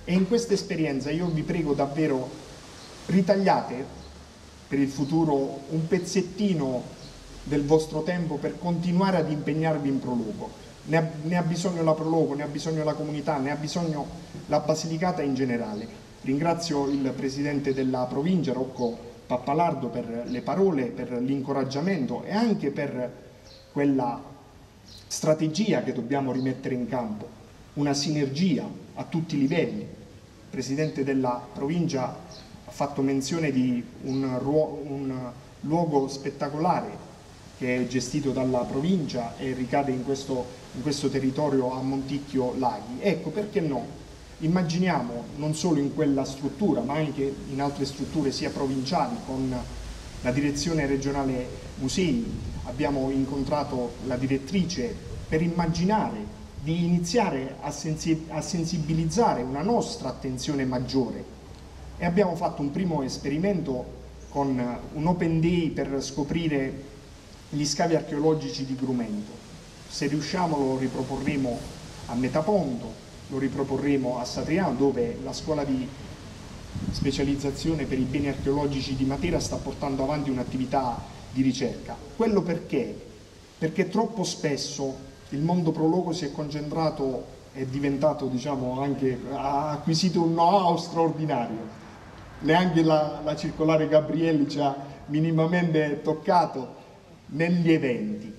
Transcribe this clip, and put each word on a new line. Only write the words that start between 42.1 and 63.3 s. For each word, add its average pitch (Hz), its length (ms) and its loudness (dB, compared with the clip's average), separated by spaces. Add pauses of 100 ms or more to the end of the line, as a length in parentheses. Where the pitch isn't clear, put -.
Laghi. 131 420 -2
Ecco, 175 300 0
perché 208 320 -2
no? 139 400 -4 (380)
Immaginiamo, 160 840 2 (140)
non 151 160 0
solo 156 260 4
in 139 140 0
quella 139 320 2
struttura, 139 560 0
ma 131 140 0
anche 139 380 0 (160)
in 139 120 -2
altre 143 240 -2
strutture 139 460 -2
sia 139 180 -2
provinciali, 143 640 0 (100)
con 131 300 -2 (640)
la - 100 0
Direzione 143 540 2
Regionale 135 600 0 (280)
Musei, 131 500 2 (400)
abbiamo 135 460 0
incontrato 135 840 0 (120)
la 123 120 -2
direttrice 123 800 0 (320)
per 156 140 2
immaginare 170 1000 0 (200)
di 165 240 2
iniziare 170 760 2
a 151 100 -4
sensi-, 156 580 0
a 156 120 -4
sensibilizzare 160 1000 2
una 131 200 -2
nostra 202 480 0
attenzione 131 560 -2
maggiore. 123 580 0 (720)
E - 80 -4
abbiamo 175 300 4
fatto 160 260 -2
un 143 100 0
primo 170 320 0
esperimento 139 960 -2 (280)